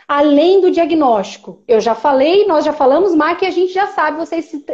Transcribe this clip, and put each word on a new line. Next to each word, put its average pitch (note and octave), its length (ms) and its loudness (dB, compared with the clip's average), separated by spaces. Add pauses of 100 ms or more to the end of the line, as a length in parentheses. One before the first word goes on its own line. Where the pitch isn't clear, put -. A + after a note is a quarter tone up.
além D4+ 540 2
do F4+ 100 2
diagnóstico? C#4+ 960 -2
Eu A3 140 2
já A3 120 0
falei, D4 540 2
nós D4+ 160 0
já D4+ 80 -2
falamos, D4 420 0
Mark, D#4+ 280 -2
e G4 40 -2
a F4+ 60 -2
gente F4+ 220 -2
já G4 140 -2
sabe, D#4 300 -6
vocês E4 280 -8
se, C#4+ 280 -14